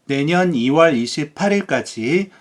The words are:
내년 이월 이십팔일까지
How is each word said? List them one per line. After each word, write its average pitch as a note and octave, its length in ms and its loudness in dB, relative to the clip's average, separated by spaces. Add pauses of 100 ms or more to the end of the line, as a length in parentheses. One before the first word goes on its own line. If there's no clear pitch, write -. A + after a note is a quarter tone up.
내년 E3 480 0
이월 C#3 420 4
이십팔일까지 D3+ 1300 -2 (120)